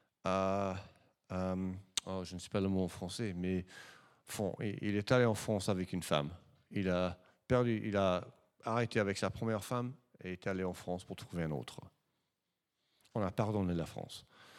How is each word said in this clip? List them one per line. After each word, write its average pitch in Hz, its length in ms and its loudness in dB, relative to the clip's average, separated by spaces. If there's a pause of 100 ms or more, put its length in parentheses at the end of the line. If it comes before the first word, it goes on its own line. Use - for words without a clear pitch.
(240)
a, 95 540 2 (560)
euh, 92 400 0 (320)
oh, 95 180 -4
je 92 120 -8
ne 90 40 -8
sais - 100 -12
pas 104 120 0
le 98 80 4
mot 95 140 4
en 90 40 2
français, 92 480 -6
mais 90 300 0 (600)
fond, - 360 -2
il, 107 200 -4
il 104 140 0
est 104 160 0
allé 123 140 8
en 110 100 4
France 104 320 0
avec 92 240 0
une 90 120 0
femme. 76 280 2 (400)
Il 95 180 0
a 90 280 2 (280)
perdu, 120 380 4
il 104 140 0
a 92 280 4 (380)
arrêté 117 380 2
avec 98 160 2
sa 98 120 0
première 110 360 -2
femme 123 280 -4 (300)
et 92 100 -6
est - 140 -8
allé 95 160 0
en 90 100 -2
France 90 300 -6
pour 95 120 -12
trouver - 280 -4
un 80 80 -2
autre. - 280 -6 (1400)
On 113 60 0
a 95 100 0
pardonné 104 420 0
la 85 120 0
France. - 400 -12 (320)